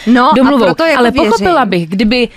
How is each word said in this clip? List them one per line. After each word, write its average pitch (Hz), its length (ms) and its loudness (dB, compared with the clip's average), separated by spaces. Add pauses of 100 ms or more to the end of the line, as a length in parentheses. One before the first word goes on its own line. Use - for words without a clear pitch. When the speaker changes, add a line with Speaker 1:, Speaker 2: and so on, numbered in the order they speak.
Speaker 1:
No 247 240 2
a 311 40 2
Speaker 2:
domluvou." 262 300 2
Speaker 1:
proto 180 180 -2
jako 311 160 0
Speaker 2:
Ale 240 120 0
Speaker 1:
věřím. 277 200 0
Speaker 2:
pochopila 359 340 0
bych, 175 240 -4
kdyby, 220 480 -2